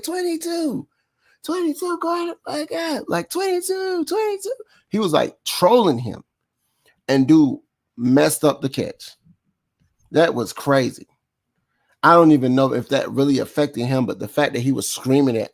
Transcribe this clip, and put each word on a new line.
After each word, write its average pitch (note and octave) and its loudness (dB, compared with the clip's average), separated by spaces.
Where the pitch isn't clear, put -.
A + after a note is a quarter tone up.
Twenty-two, E4+ -6
twenty-two, F4 -4
go E4+ -4
ahead E4+ -4
and D4+ -8
back - -8
up. E4 -6
Like, E3+ -4
twenty-two, F#4 -4
twenty-two. G#4 -4
He G3+ -2
was, G3 0
like, C#3 0
trolling F#3 4
him, A#2 -10
and C3+ 2
dude D3 6
messed C3+ 2
up C#3+ 2
the C3+ -4
catch. - -8
That D#3+ 2
was A#2 -4
crazy. C3+ -2
I D#3 6
don't E3+ 8
even B2+ 4
know C3+ 2
if A#2+ -4
that C3+ -2
really C3+ 0
affected C3 -4
him, C3 0
but G#2 -8
the G#2 -8
fact - -2
that A#2+ -4
he B2+ 0
was B2 -2
screaming C3 2
it G#2+ -4